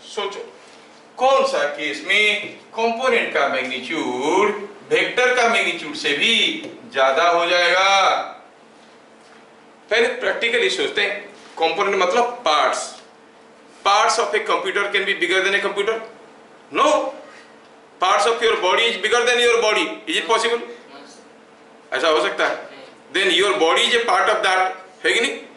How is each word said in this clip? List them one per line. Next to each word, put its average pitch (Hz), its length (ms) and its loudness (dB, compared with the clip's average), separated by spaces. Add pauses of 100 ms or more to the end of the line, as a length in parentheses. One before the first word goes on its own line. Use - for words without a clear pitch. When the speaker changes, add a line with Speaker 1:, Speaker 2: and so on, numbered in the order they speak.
(140)
Speaker 1:
सोचो - 360 -8 (680)
कौन 269 280 4
सा - 180 0
केस 151 440 -6
में 208 460 0 (200)
कंपोनेंट 226 600 0
का 139 140 2
मैग्नीट्यूड 135 1200 -2 (220)
वेक्टर 247 460 2
का 233 120 4
मैग्नीट्यूड 165 460 -2
से 147 220 -4
भी 226 180 2 (580)
ज्यादा 135 360 2
हो 170 180 2
जाएगा? 180 640 2 (1800)
पहले 233 180 2
प्रैक्टिकली 226 600 -2
सोचते 208 320 -2
हैं, 202 180 -4 (380)
कंपोनेंट 190 440 0
मतलब 240 420 0
पार्ट्स। 147 380 2 (1040)
Parts 214 320 2
of 208 160 -2
a 208 140 0
computer 196 340 -2 (100)
can 196 140 0
be 196 80 -2
bigger 175 300 0
than 196 100 0
a 196 80 0
computer? 202 340 -2 (760)
No। 185 160 2 (1120)
Parts 202 260 2
of 233 160 0
your 220 180 2
body 190 220 2
is 233 140 0
bigger 214 300 0
than 240 140 2
your 240 220 4
body। 208 240 2 (220)
Is 180 120 -2
it - 80 -8
possible? 233 320 0 (320)
Speaker 2:
No, - 140 -20
sir। - 920 -16
Speaker 1:
ऐसा 160 120 2
हो 156 140 4
सकता 185 240 -2
है? - 80 -2
Speaker 2:
नहीं। - 600 -18
Speaker 1:
Then 185 240 0
your 202 240 2
body 180 260 2
is 240 120 2
a 233 100 -2
part 190 240 2
of 208 100 -2
that, 185 320 0 (300)
है 180 60 2
कि 214 80 0
नहीं? 269 180 -4 (180)